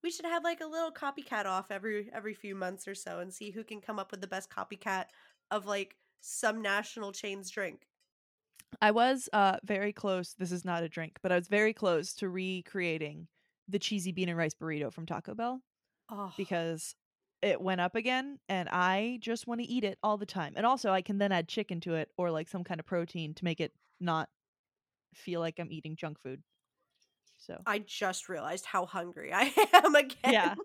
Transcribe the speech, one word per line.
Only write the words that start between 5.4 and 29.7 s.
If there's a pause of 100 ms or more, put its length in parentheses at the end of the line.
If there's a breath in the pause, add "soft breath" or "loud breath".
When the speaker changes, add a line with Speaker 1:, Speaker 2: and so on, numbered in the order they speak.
Speaker 1:
of,
like, (240)
some
national
chain's
drink. (920)
Speaker 2:
I
was,
uh,
very
close,
this
is
not
a
drink,
but
I
was
very
close
to
recreating (400)
the
cheesy
bean
and
rice
burrito
from
Taco
Bell (480)
Speaker 1:
Oh.
Speaker 2:
because (480)
it
went
up
again, (100)
and
I
just
wanna
eat
it
all
the
time.
And
also,
I
can
then
add
chicken
to
it
or,
like,
some
kind
of
protein
to
make
it (260)
not (840)
feel
like
I'm
eating
junk
food. (1000)
So
Speaker 1:
I
just
realized
how
hungry
I
<laughs>